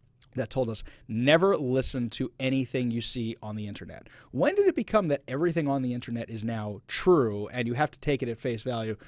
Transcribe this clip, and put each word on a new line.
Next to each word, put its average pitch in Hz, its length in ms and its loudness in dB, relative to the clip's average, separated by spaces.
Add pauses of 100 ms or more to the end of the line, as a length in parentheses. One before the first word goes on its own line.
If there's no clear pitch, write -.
(340)
that 127 160 -4
told 127 180 0
us, 110 160 -8 (240)
"Never 156 480 4
listen 127 540 -2
to - 280 -4
anything 131 520 0
you 117 100 -2
see 113 420 -4
on 107 140 -10
the 107 100 -6
internet." 95 440 -14 (200)
When 220 240 0
did 403 120 4
it 370 100 4
become 202 320 2
that 143 180 2
everything 151 400 0
on 139 140 0
the 123 140 -2
internet 117 340 -6
is 113 160 -6
now 107 420 -6
true 117 600 4
and 123 180 -4
you 117 60 -2
have 143 200 0
to - 60 -20
take 139 240 0
it 120 60 -2
at 113 100 -4
face 117 220 -4
value 113 480 -4